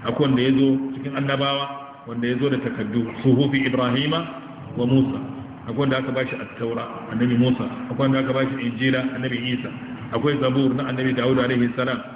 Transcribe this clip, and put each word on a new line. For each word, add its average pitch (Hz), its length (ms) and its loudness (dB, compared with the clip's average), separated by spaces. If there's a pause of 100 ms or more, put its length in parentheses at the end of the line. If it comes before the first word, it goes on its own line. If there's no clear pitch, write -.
Akwai 127 240 0
wanda 123 140 4
ya 131 100 4
zo 135 240 6 (180)
cikin 139 220 -8
annabawa, 139 880 -2
wanda 120 220 -4
ya 123 100 0
zo 139 120 2
da 131 80 2
takaddu, 110 500 -2 (160)
suhufi 135 420 6
Ibrahima 135 640 0 (480)
wa 120 100 0
Musa. 131 340 4 (480)
Akwai 117 200 -4
wanda 131 100 2
aka 131 140 -2
bashi 131 240 -2
at-Taura, 117 480 -6 (280)
Annabi 120 260 2
Musa. 127 260 4 (260)
Akwai 135 220 2
wanda 135 80 4
aka 131 140 0
bashi 135 260 0
Injila, 127 560 0
Annabi 123 220 -4 (180)
Isa. - 140 -6 (420)
Akwai 139 300 0
Zabur 131 340 2
na - 160 -2
Annabi 127 220 0
Dawud 127 260 2
alaihi 123 380 2
salam, 127 220 -2 (160)